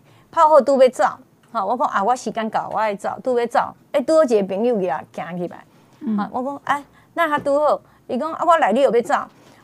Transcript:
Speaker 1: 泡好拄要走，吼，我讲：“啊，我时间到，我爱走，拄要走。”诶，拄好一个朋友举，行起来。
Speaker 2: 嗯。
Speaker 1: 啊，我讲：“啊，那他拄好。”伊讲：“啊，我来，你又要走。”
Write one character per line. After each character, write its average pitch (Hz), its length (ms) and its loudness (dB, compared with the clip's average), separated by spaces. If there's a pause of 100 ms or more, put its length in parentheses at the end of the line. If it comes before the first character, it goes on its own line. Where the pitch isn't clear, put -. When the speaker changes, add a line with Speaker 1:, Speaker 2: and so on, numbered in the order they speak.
(300)
Speaker 1:
泡 330 200 4
好 302 120 8
拄 269 200 4
要 254 80 8
走， 285 160 -2 (460)
吼， 220 140 -4
我 233 120 -2
讲 277 120 0
：“啊， 202 140 -2
我 240 120 0
时 233 140 -8
间 220 200 -6
到， 160 220 -6
我 170 60 -4
爱 214 160 -2
走， 202 160 -8 (140)
拄 247 160 -2
要 240 80 -2
走。” - 260 0 (200)
诶， 302 100 0
拄 320 120 2
好 311 80 6
一 277 40 0
个 214 160 2
朋 190 200 -4
友 240 160 0
举， 180 80 -2 (280)
行 170 220 -10
起 175 100 -6
来。 - 160 -16 (380)
Speaker 2:
嗯。 220 160 -4
Speaker 1:
啊， 202 140 -6
我 254 120 -6
讲 277 220 -10
：“啊， 285 180 -2 (320)
那 330 120 0
他 294 120 -2
拄 285 200 0
好。” 269 220 0 (260)
伊 254 100 -4
讲 311 160 -6
：“啊， - 120 -6
我 330 140 6
来， 220 120 2
你 247 100 2
又 233 120 2
要 240 80 2
走。” 240 140 -2 (480)